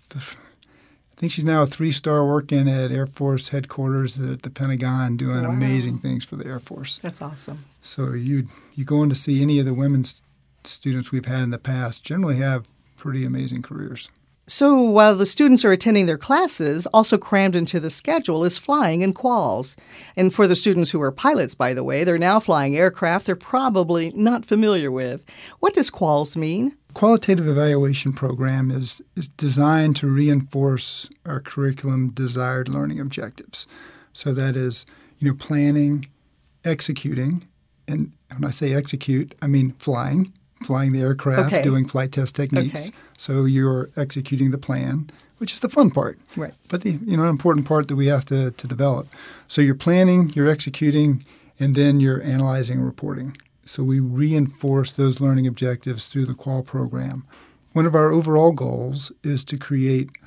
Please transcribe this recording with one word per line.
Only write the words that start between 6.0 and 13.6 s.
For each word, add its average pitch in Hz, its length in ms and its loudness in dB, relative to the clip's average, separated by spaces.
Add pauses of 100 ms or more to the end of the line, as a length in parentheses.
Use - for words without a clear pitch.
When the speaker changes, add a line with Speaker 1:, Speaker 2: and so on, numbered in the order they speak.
Speaker 1:
for - 100 -14
the - 120 -12
Air 127 120 -10
Force. - 420 -12
Speaker 2:
That's - 200 -12
awesome. 147 440 -14 (160)
Speaker 1:
So 131 320 -6
you, 131 340 -2 (280)
you 135 100 -6
go 147 180 2
in 147 60 4
to 135 60 2
see 139 260 0
any 147 180 4
of 135 60 2
the 131 80 -2
women's 135 500 0 (400)
students - 480 -4
we've 131 140 -4
had 127 180 -2
in 123 80 0
the 120 60 -4
past, 127 480 -6
generally 160 320 -2
have 131 300 -2 (300)
pretty 131 280 -6
amazing 127 360 -6